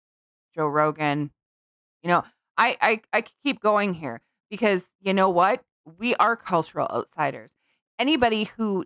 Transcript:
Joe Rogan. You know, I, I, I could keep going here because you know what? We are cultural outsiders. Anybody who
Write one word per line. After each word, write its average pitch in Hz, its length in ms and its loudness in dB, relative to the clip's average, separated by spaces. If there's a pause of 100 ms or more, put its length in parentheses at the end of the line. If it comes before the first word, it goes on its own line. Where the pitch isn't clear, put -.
(540)
Joe 156 120 -2
Rogan. 147 640 0 (720)
You 170 60 -8
know, 175 160 2 (320)
I, 233 240 2
I, 220 200 2 (120)
I 214 80 0
could - 140 -12 (100)
keep 269 160 -2
going 202 340 0
here 135 260 -10 (300)
because 202 360 0 (140)
you 196 140 -2
know 190 160 4
what? 185 320 2 (360)
We 240 180 -2
are 226 200 2
cultural 160 540 -4
outsiders. 127 640 -6 (440)
Anybody 240 460 0 (120)
who 208 300 -2